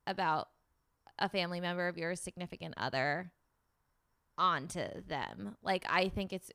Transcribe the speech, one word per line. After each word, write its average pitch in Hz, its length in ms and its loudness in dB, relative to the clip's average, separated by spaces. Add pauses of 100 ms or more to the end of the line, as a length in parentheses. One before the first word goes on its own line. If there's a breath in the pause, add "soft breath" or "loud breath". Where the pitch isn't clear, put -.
about 175 420 2 (720)
a 196 100 2
family 175 320 0
member 175 260 0
of 170 100 -2
your 170 180 -2
significant - 600 -8
other 143 560 0 (1080)
onto 170 420 4 (260)
them. 185 540 -4
Like, 190 260 2
I 185 220 4
think 196 240 -4
it's - 220 -8